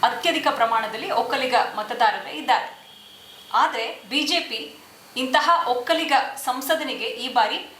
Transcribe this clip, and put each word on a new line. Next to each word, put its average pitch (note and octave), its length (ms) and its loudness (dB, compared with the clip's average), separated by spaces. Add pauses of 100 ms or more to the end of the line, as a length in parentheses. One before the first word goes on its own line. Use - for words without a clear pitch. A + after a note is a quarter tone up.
ಅತ್ಯಧಿಕ D#4 440 2 (120)
ಪ್ರಮಾಣದಲ್ಲಿ A3+ 520 0
ಒಕ್ಕಲಿಗ B3 440 0 (220)
ಮತದಾರರೇ G#3+ 540 0
ಇದ್ದಾರೆ. - 360 0 (840)
ಆದ್ರೆ A#3+ 560 0
ಬಿ C#4 140 0
ಜೆ E4 160 0
ಪಿ A3+ 220 -8 (560)
ಇಂತಹ B3+ 320 2 (180)
ಒಕ್ಕಲಿಗ C#4+ 460 0 (220)
ಸಂಸದನಿಗೆ C4 720 -2
ಈ A#3+ 280 -8
ಬಾರಿ A3+ 260 2 (200)